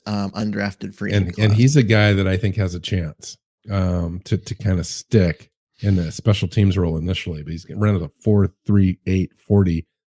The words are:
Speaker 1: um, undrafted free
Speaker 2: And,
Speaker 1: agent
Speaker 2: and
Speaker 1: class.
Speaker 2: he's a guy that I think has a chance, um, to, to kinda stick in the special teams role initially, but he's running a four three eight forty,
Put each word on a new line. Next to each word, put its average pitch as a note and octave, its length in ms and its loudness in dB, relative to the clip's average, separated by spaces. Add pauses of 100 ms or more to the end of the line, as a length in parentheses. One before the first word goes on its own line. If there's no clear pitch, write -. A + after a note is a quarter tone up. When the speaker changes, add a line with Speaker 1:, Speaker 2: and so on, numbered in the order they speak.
Speaker 1:
um, G2+ 240 -4
undrafted G2+ 640 -6
free G2+ 200 -6
Speaker 2:
And, G2 140 2
Speaker 1:
agent F2 100 -8
Speaker 2:
and G#2+ 140 2
Speaker 1:
class. G#2+ 80 2
Speaker 2:
he's C3+ 180 6
a B2+ 60 6
guy G#2+ 280 4
that F#2+ 160 2
I F#2+ 80 0
think F#2+ 220 -2
has F2+ 180 -2
a E2 60 -10
chance, - 560 -6 (320)
um, F2+ 560 -2
to, G2+ 120 -2
to - 180 -8
kinda F#2 280 -2
stick - 680 0 (280)
in G2+ 160 2
the E2+ 160 -2
special G2 380 -2
teams G2 280 2
role E2 200 -2
initially, E2 460 -6
but D#2 80 -12
he's E2+ 180 -12
running G#2 340 0
a D2 60 -10 (120)
four G2+ 300 2 (140)
three G2 400 2
eight F#2 320 -2
forty, F2+ 500 0 (220)